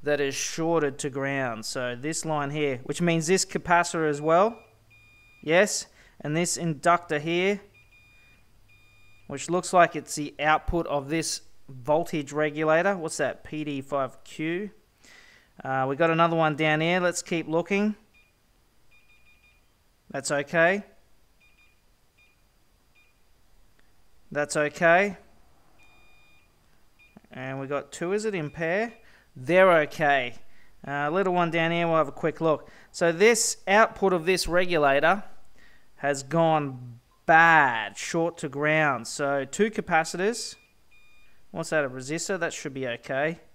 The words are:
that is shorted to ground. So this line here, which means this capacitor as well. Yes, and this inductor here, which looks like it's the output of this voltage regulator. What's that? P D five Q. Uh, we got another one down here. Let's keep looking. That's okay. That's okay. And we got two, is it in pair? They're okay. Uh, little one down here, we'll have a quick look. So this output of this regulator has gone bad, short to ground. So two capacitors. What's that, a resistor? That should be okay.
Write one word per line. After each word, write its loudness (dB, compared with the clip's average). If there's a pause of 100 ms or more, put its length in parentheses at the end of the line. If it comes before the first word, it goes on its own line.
that 0
is -2
shorted -2
to -6
ground. -4
So -6
this -6
line -4
here, -2
which -4
means 2
this 4
capacitor 0
as -2
well. 4 (840)
Yes, 2 (340)
and -4
this -2
inductor 0
here, -2 (1700)
which -10
looks -2
like 6
it's -10
the -8
output 0
of -4
this -4 (260)
voltage -2
regulator. 0
What's -8
that? -4
P -10
D -6
five -6
Q. -8 (920)
Uh, -2
we -2
got 4
another 2
one 2
down 2
here. 0
Let's -2
keep -4
looking. 0 (2250)
That's -6
okay. 2 (3500)
That's -4
okay. 2 (2250)
And -10
we -8
got -6
two, -4
is -2
it -4
in -6
pair? -4 (440)
They're 6 (100)
okay. 0 (520)
Uh, -2
little 0
one 2
down 0
here, 0
we'll 2
have 2
a -12
quick -4
look. 0 (220)
So 0
this 4 (100)
output 4
of 0
this 0
regulator 2 (760)
has -4
gone -2 (280)
bad, 6
short -4
to -8
ground. 0
So -4
two -2
capacitors. -4 (960)
What's -8
that, 0
a -4
resistor? -6
That -4
should -10
be -6
okay. -4 (160)